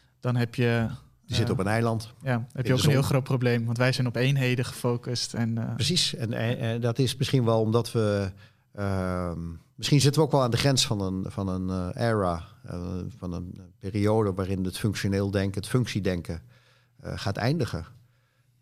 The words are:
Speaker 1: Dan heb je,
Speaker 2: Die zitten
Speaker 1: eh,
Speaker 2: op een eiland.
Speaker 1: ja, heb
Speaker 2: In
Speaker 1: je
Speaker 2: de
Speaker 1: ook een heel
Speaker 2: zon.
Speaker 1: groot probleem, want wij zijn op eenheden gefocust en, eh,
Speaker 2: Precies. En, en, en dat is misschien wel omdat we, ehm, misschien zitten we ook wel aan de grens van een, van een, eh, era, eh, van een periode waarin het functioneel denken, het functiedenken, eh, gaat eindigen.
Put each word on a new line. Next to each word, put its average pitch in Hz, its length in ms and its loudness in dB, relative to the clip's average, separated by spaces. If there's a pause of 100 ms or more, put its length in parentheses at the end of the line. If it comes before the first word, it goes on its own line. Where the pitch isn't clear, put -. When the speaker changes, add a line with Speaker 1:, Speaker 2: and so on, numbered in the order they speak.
(200)
Speaker 1:
Dan 123 160 0
heb 120 180 0
je, 117 320 2 (400)
Speaker 2:
Die - 100 -4
zitten 110 180 2
Speaker 1:
eh, 92 60 0
Speaker 2:
op 95 60 2
een 104 60 2
eiland. 113 400 0 (100)
Speaker 1:
ja, 131 100 -2
heb 117 80 0
Speaker 2:
In 123 60 -8 (160)
Speaker 1:
je - 0 -
Speaker 2:
de 127 100 2
Speaker 1:
ook 123 60 4
een - 120 2
heel 135 100 4
Speaker 2:
zon. - 100 0
Speaker 1:
groot 135 140 2
probleem, 120 400 2
want 117 140 0
wij 127 140 4
zijn 127 140 0
op 113 100 -2
eenheden 127 480 2
gefocust 120 720 -4
en, 113 240 0
eh, 117 160 -4
Speaker 2:
Precies. 160 400 0
En, 113 180 -4
en, 120 260 0
en 117 220 -2
dat 117 180 0
is 131 180 2
misschien 131 280 2
wel 113 160 4
omdat 110 320 2
we, 101 400 0 (400)
ehm, 92 680 -2 (340)
misschien 139 260 4
zitten 139 200 4
we 156 60 6
ook 131 60 -2
wel 139 100 4
aan 120 80 2
de 120 60 0
grens 135 300 2
van 104 140 -2
een, 95 300 -2
van 98 180 -4
een, 92 460 -4
eh, 117 140 -2
era, 90 360 0 (200)
eh, 90 340 -8 (180)
van 90 160 -10
een 87 260 -10 (200)
periode 104 540 2
waarin 92 320 -2
het 92 140 -4
functioneel 98 520 0
denken, 98 300 -2
het - 100 -10
functiedenken, 90 720 -2 (580)
eh, 87 180 -10
gaat - 180 -4
eindigen. 113 500 -2 (760)